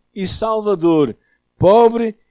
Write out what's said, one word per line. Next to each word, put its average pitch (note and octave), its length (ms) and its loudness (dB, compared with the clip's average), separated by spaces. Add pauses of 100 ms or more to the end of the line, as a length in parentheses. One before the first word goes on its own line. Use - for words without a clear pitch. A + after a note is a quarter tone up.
(140)
e F#3+ 140 -6
salvador, E3+ 880 -2 (420)
pobre A3+ 580 2 (160)